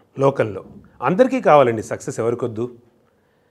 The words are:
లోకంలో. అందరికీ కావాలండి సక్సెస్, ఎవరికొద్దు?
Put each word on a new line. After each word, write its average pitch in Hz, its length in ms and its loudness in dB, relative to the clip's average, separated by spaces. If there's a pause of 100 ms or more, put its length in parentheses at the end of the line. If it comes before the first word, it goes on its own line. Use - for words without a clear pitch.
(200)
లోకంలో. 120 440 -2 (400)
అందరికీ 226 380 2
కావాలండి 131 420 4
సక్సెస్, - 360 -10
ఎవరికొద్దు? 117 560 -4 (760)